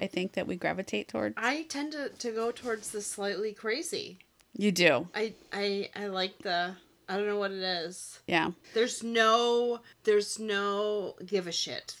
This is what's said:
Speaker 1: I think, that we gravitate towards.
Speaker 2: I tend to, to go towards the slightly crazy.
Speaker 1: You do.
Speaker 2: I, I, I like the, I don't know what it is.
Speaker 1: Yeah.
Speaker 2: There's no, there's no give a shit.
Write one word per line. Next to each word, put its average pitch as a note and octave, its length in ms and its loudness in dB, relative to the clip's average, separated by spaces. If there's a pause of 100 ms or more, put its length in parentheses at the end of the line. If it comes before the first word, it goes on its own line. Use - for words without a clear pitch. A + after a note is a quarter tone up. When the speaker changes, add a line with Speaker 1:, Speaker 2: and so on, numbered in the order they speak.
Speaker 1:
I G3 60 0
think, - 260 -4
that F#3 120 -2
we F#3 120 -4
gravitate F#3+ 500 -4
towards. G#3+ 300 -2
Speaker 2:
I C4 320 0
tend D4 240 -6
to, C#4+ 160 -6
to - 220 -6
go A3+ 200 -2
towards A3+ 400 -6
the G#3 100 -6
slightly G3+ 520 -4
crazy. G#3+ 680 -4 (380)
Speaker 1:
You G3+ 160 4
do. E3+ 420 6
Speaker 2:
I, G#3+ 200 -2 (180)
I, G3+ 420 -2
I G3+ 120 -6
like F#3+ 320 -2
the, F3+ 360 -2 (320)
I F#3+ 80 -2
don't G#3 120 0
know G#3 120 0
what G3 120 0
it F#3+ 120 -6
is. F3+ 640 -4
Speaker 1:
Yeah. E3 240 2 (220)
Speaker 2:
There's A#3 280 2
no, A#3 800 4 (240)
there's G#3 360 4
no G3+ 760 0 (100)
give F3+ 220 0
a E3 60 -4
shit. - 460 -4